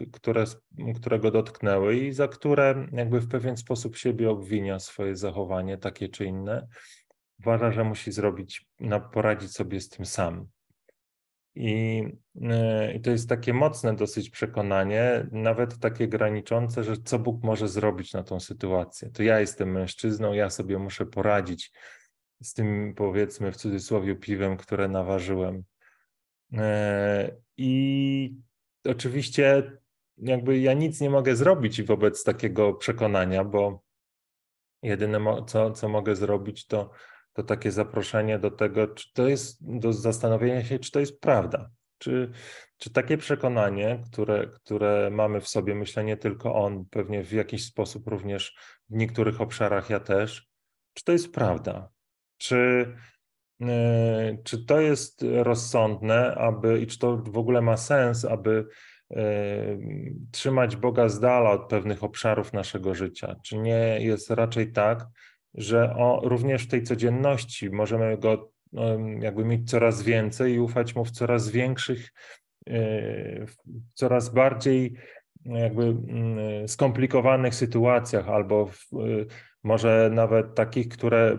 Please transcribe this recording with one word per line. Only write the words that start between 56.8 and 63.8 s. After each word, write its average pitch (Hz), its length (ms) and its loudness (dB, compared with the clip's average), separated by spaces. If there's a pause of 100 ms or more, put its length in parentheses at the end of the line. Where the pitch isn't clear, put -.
i 113 60 -2
czy - 120 -12
to 120 180 2
w 110 200 -6
ogóle 117 240 4
ma 113 160 4
sens, 120 480 2
aby, 110 420 0 (440)
e, 104 640 -2 (540)
trzymać 127 440 2
Boga 120 340 4
z 104 100 -2
dala 123 320 6
od 101 180 0
pewnych 101 340 -2
obszarów 107 500 -2
naszego 95 420 -4
życia? 95 480 -6
Czy 110 140 -8
nie 113 440 2